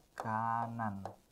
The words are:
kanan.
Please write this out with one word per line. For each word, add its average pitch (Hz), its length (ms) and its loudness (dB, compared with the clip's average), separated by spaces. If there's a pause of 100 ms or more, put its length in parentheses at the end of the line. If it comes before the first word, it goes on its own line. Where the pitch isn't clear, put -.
(160)
kanan. 113 880 0 (280)